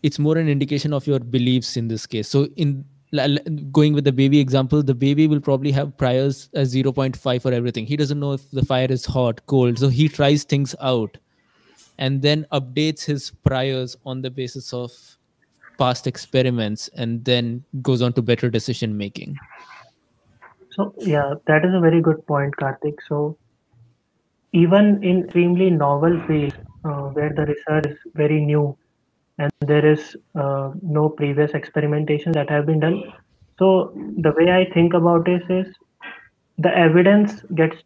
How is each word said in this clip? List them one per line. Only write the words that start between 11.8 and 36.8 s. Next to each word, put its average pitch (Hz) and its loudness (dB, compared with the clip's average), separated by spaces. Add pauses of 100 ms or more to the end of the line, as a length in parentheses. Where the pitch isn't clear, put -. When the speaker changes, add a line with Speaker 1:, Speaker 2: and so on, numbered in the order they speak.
Speaker 1:
and 135 -2
then 151 0
updates 147 -4
his 143 -6 (140)
priors 131 -2 (100)
on 131 -10
the 131 -8
basis 131 -10
of 123 -8 (880)
past 127 0
experiments 120 -2
and 117 -6
then 120 -2 (200)
goes 127 2
on 123 0
to 123 0
better 120 0
decision 110 -4
making. 104 -10 (1300)
Speaker 2:
So, 202 -6
yeah, 147 0 (120)
that 156 4
is 185 2
a 185 2
very 165 4
good 160 0
point, 139 -2
Karthik. 143 -6 (100)
So 151 -4 (1160)
even 196 4
in 180 2
extremely 175 2
novel 151 2
fields, 147 0 (300)
uh, 143 -6 (140)
where 147 -2
the 151 -2
research 151 -2
is 147 -8 (160)
very 151 2
new 147 0 (640)
and 147 -2
there 151 2
is, 151 2 (180)
uh, 139 -4 (100)
no 151 0
previous 151 -2
experimentation 151 -2
that 147 -2
have 147 0
been 156 0
done. 175 -2 (560)
So 190 4 (260)
the 156 2
way 165 4
I 185 4
think 170 4
about 170 4
this 175 0
is 185 0 (920)
the 165 2
evidence 180 6 (120)